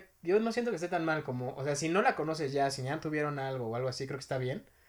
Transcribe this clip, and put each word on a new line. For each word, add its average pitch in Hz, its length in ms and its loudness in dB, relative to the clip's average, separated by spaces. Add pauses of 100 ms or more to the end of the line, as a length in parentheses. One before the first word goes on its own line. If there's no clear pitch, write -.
(220)
yo 180 180 4
no 226 120 0
siento 240 180 0
que 196 60 0
esté 170 120 -2
tan 170 160 0
mal 156 200 2
como, 123 320 -4
o 135 80 -4
sea, 147 120 2
si 160 120 0
no 185 140 4
la 254 140 6
conoces 156 360 -2
ya, 139 180 4
si 131 120 -6
ya 143 180 -2
tuvieron 151 380 -2
algo 135 300 -4
o 117 80 -2
algo 131 120 0
así, 131 180 -4
creo 135 120 -6
que - 40 -10
está 135 160 -2
bien, 127 260 -2 (240)